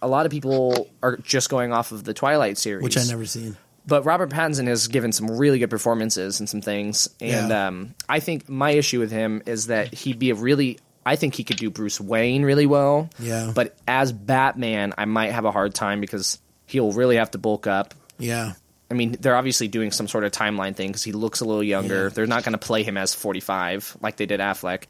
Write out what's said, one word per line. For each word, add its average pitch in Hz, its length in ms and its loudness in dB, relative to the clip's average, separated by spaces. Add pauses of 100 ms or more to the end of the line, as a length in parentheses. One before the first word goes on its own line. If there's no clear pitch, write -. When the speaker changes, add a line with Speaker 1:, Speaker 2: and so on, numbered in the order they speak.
Speaker 1:
a 127 60 0
lot 143 180 4
of 143 60 -4
people 131 560 2 (160)
are 127 140 2
just - 320 0
going 123 220 0
off 117 200 0
of 104 100 -10
the 104 120 -6
Twilight 135 440 2
series. 104 240 -4
Speaker 2:
Which 127 160 2
I 123 60 4
never 117 220 -2
seen. 113 300 -8 (300)
Speaker 1:
But 147 180 4
Robert 165 260 2
Pattinson 147 360 0
has 113 220 2
given 120 240 0
some 110 180 -2
really 131 300 4
good 117 100 2
performances 110 680 0
and 104 80 -6
some 104 140 -6
things. 104 460 -2 (120)
And, 113 300 0
Speaker 2:
Yeah. 98 180 2
Speaker 1:
um, 92 260 -10 (140)
I 147 100 0
think 156 300 -6
my 135 220 0
issue 143 280 2
with 110 140 0
him 110 340 -2
is 110 220 -4
that 110 260 -2
he'd 123 240 -6
be 127 120 2
a 113 40 2
really, 127 460 0 (260)
I 135 80 2
think 151 220 0
he 117 80 -6
could 107 140 -4
do 107 120 -4
Bruce 104 300 -4
Wayne 117 440 2
really 143 220 6
well. 143 420 4 (120)
Speaker 2:
Yeah. 113 340 -4
Speaker 1:
But 120 220 0 (100)
as 131 240 2
Batman, 113 880 0
I 104 60 -2
might 110 260 2
have 113 140 -2
a 104 80 2
hard 101 220 2
time 104 260 -2
because 98 380 -4 (280)
he'll 113 260 2
really 123 240 4
have 113 160 2
to - 60 -2
bulk 107 280 -2
up. 98 260 0 (260)
Speaker 2:
Yeah. 117 340 -4 (380)
Speaker 1:
I 123 40 -4
mean, 120 260 0
they're 127 160 4
obviously 127 320 0
doing 107 240 -2
some 104 160 -4
sort 107 160 0
of 101 80 0
timeline 101 420 -2
thing 95 180 -4
'cause 104 100 -6
he 107 100 -6
looks 110 280 -4
a 117 40 -2
little 107 180 0
younger. 98 420 0
Speaker 2:
Yeah. 98 40 0
Speaker 1:
They're 110 180 -2
not 120 160 0
gonna 113 140 -2
play 110 280 0
him 101 120 -4
as 95 180 -2
forty-five 95 840 -4
like 107 160 -4
they 107 80 -4
did 98 160 -2
Affleck. 92 500 -4